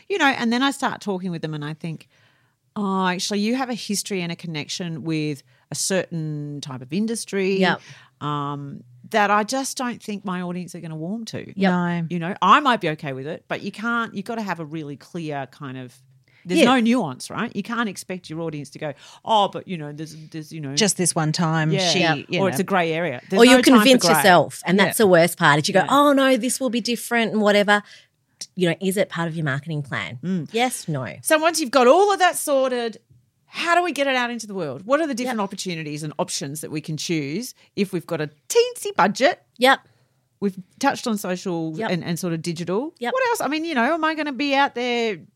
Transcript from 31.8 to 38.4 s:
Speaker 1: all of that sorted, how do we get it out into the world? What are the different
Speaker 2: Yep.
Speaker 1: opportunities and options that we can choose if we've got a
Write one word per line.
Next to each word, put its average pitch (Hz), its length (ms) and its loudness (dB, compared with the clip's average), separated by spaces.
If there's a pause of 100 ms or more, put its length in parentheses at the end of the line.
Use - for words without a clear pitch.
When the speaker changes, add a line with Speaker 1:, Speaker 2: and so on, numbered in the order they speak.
Speaker 1:
all 392 240 6
of 381 80 0
that 359 180 2
sorted, 247 600 -2 (480)
how 339 280 -2
do 349 80 4
we 349 100 -2
get 277 140 0
it 269 80 2
out 240 160 0
into 226 160 -10
the 208 80 -10
world? 165 320 -6
What 277 140 2
are 330 80 0
the 277 60 -4
different 247 260 -4
Speaker 2:
Yep. 196 40 -2
Speaker 1:
opportunities 160 600 -8
and 151 140 -8
options 156 420 -6
that - 100 -10
we 151 100 -6
can 156 160 -8
choose 160 560 -4 (240)
if 196 160 -2
we've 175 140 -6
got 165 140 -4
a 147 100 -6 (180)